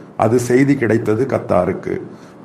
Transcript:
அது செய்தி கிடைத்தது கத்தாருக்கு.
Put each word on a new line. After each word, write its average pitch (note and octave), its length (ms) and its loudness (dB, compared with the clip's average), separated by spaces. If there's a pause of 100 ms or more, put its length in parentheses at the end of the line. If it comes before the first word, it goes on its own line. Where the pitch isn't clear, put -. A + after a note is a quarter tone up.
(180)
அது A2+ 220 2
செய்தி B2+ 360 2
கிடைத்தது A2+ 500 0
கத்தாருக்கு. - 760 -2 (440)